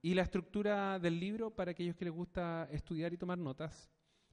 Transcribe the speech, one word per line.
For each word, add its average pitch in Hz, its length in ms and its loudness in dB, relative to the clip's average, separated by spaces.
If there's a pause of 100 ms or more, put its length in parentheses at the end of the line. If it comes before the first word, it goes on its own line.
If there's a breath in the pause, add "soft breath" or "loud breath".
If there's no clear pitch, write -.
y 175 120 4
la 185 80 6
estructura 196 760 0
del 170 200 2
libro, 214 320 -2
para 180 200 -2
aquellos 175 260 -2
que - 80 -4
les 170 100 -2
gusta 170 560 -2
estudiar 160 440 -2
y - 20 -6
tomar 180 220 -2
notas, 151 520 -6 (420 soft breath)